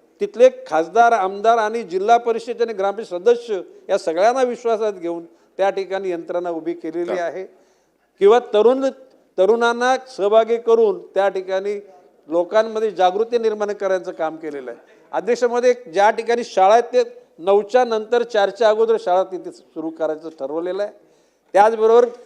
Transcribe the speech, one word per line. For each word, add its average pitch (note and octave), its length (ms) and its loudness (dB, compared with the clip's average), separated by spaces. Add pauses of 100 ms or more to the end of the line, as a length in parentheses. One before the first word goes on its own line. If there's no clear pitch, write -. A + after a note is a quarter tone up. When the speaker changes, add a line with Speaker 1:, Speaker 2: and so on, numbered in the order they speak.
(220)
Speaker 1:
तिथले A3+ 280 4 (180)
खासदार, F#3+ 440 2
आमदार G3+ 460 0
आणि A3+ 260 -2
जिल्हा G3 340 2
परिषद A#3 440 -6
आणि A3+ 120 -2
ग्रामपंचायत G3 480 -6
सदस्य A3+ 400 0 (280)
या G3 80 0
सगळ्यांना G#3 460 0
विश्वासात A3+ 500 -4
घेऊन E3+ 320 -8
त्या - 440 -6
ठिकाणी F#3+ 420 -6
यंत्रणा F3 380 -6
उभी E3 240 -6
केलेली E3+ 320 -8
Speaker 2:
चालेल. F3 160 -6
Speaker 1:
आहे. E3+ 240 -8 (720)
किंवा G#3+ 200 6
तरुण, A#3+ 460 2 (520)
तरुणांना A#3 580 2 (220)
सहभागी A3 400 2
करून A3+ 420 2
त्या G3 300 -2
ठिकाणी F#3+ 560 -6 (420)
लोकांमध्ये G#3+ 640 -2
जागृती F#3+ 460 0
निर्माण G#3+ 360 -2
करायचं F#3+ 380 -4
काम D#3+ 240 -6
केलेलं C#3+ 360 -12
आहे. A#2 80 -18 (320)
अध्यक्षामध्ये A#3+ 640 2
ज्या G3 360 2
ठिकाणी A#3 340 -2
शाळा G3 320 4
आहेत, A#3+ 80 4
ते A#3+ 380 -2 (180)
नऊच्या G3+ 440 2
नंतर A3+ 400 -2
चारच्या G#3+ 460 0
अगोदर A3 300 2
शाळा F#3 240 0
तिथे F3 280 -10
सुरू - 380 -12
करायचं D#3+ 400 -6
ठरवलेलं E3+ 540 -8
आहे. G#3 80 -8 (640)
त्याचबरोबर A3 520 4 (200)